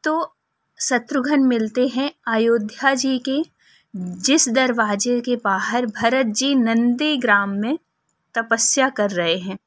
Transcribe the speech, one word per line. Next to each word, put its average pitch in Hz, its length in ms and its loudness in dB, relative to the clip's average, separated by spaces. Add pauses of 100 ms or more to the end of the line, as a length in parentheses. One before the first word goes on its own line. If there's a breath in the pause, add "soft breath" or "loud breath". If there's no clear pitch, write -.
तो 311 320 -2 (440)
शत्रुघ्न 269 600 0
मिलते 247 480 2
हैं 262 240 -4 (160)
अयोध्या 233 680 0
जी 262 260 0
के, 269 240 -2 (520 soft breath)
जिस 185 540 0
दरवाजे 240 720 0
के 247 140 -2
बाहर 214 500 -2
भरत 233 400 0
जी 262 300 0
नंदी 240 640 2
ग्राम 202 320 2
में 214 300 -4 (540)
तपस्या 226 560 0
कर 208 200 -2
रहे 175 280 0
हैं। 185 280 -8